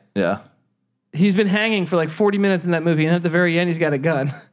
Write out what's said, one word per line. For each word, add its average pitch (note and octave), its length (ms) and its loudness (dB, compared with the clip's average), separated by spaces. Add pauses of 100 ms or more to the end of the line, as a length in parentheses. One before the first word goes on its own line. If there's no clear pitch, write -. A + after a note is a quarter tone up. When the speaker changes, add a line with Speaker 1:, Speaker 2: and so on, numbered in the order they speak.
(140)
Speaker 1:
Yeah. G2 260 0 (760)
Speaker 2:
He's F#3 200 2
been G#3 120 2
hanging G#3 400 0
for, E3+ 100 -2
like, D#3+ 140 0
forty G3+ 260 0
minutes F#3+ 300 0
in F3 60 0
that D#3+ 100 0
movie, D#3+ 240 2
and E3 100 2
at F3 60 -2
the E3+ 80 -2
very E3+ 280 2
end, F3 100 0
he's E3 100 -2
got D#3 160 0
a C#3 40 -2
gun. C#3 400 -2
<laughs> - 40 -20 (100)